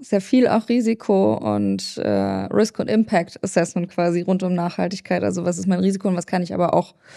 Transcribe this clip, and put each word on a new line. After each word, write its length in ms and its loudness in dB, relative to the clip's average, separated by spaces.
sehr 200 0
viel 260 4
auch 220 0
Risiko 640 2
und, 640 -2
äh, 140 -2
Risk- 640 0
und 140 -4
Impact-Assessment 1000 -2
quasi 320 0
rund 220 0
um 100 0
Nachhaltigkeit. 720 -4
Also 200 -2
was 140 -2
ist 80 -6
mein 140 2
Risiko 300 0
und 60 0
was 120 -6
kann 160 -2
ich 100 -6
aber 220 2
auch, 180 0